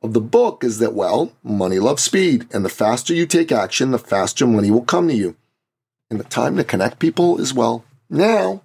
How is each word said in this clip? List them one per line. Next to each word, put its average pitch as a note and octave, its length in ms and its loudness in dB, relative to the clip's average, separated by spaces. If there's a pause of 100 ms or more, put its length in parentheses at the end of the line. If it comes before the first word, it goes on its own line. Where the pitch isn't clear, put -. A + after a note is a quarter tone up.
of A2 100 -6
the A2+ 80 2
book A3 440 0
is A2 140 -2
that, A2+ 160 0
well, G2+ 380 0 (100)
money F#2+ 360 -2
loves C3 240 0
speed, F3+ 500 2
and G2+ 120 -2
the F#2+ 60 -4
faster A#2 440 0
you E3 120 0
take E3 260 2
action, A#2+ 380 0
the B2 80 0
faster G2+ 480 -2
money G#2 240 2
will A#2+ 120 4
come F3 260 0
to D3+ 60 0
you. G2 220 -2 (760)
And A2 80 -6
the - 60 -8
time C3+ 320 -2
to F3 80 0
connect - 340 -2
people E3+ 420 2
is, C3+ 140 -4
well, A#2 300 0 (260)
now. G3 540 0